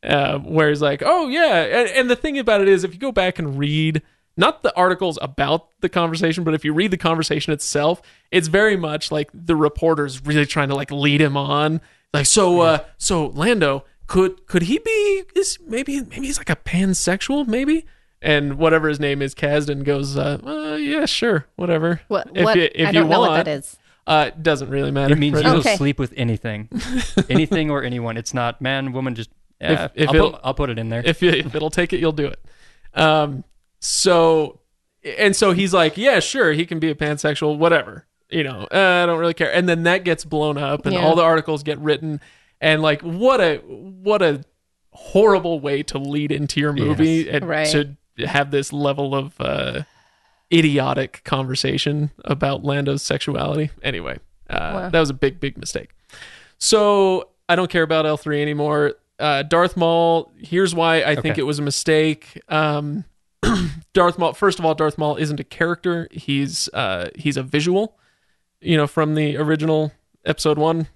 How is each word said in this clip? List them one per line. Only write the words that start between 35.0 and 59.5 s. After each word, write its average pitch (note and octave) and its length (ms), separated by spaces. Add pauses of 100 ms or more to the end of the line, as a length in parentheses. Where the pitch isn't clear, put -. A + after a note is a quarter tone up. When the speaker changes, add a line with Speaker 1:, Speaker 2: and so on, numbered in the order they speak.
Speaker 1:
and G3+ 160
so G3 180
he's F#3 220
like, E3 220
"Yeah, A3+ 240
sure, G#3 320
he D#3+ 140
can E3 120
be D#3+ 120
a D3 40
pansexual, D3+ 640
whatever. E3 480 (240)
You D#3 140
know, C3 280
uh, F#3 300
I F3 40
don't E3+ 120
really E3+ 160
care." E3 180
And F3+ 160
then E3 160
that F3+ 200
gets E3+ 200
blown D3+ 340
up, D3 280
and - 80
Speaker 3:
Yeah. F3+ 100
Speaker 1:
all D#3+ 120
the F3 60
articles D#3+ 400
get D3 160
written, D3+ 420 (400)
and, D#3 220
like, D3+ 200
what G#3+ 380
a, E3 180
what F#3+ 640
a D3 220 (480)
horrible F#3 680
way C#3+ 240
to - 140
lead D3 340
into C#3+ 280
your D3 120
movie D#3 540
Speaker 2:
Yes. - 80
Speaker 1:
and D#3+ 140
Speaker 3:
Right. D#3 240
Speaker 1:
to C#3+ 240 (300)
have C#3+ 240
this C#3 220
level C#3+ 420
of, C#3 260
uh, C#3 420 (680)
idiotic C#3 720
conversation C3+ 840 (140)
about C#3+ 400
Lando's C#3+ 380
sexuality. C#3+ 680 (120)
Anyway, E2+ 360 (300)
uh, - 260
Speaker 3:
Wow. F#3 160
Speaker 1:
that E3 100
was D3+ 100
a C#3 40
big, C#3 260
big C#3 180
mistake. - 320 (680)
So G3+ 680 (200)
I F3 80
don't F3+ 140
care E3+ 120
about D#3+ 240
L D3+ 100
three D3 260
anymore. D3 520 (240)
Uh, C#3+ 240
Darth F3 340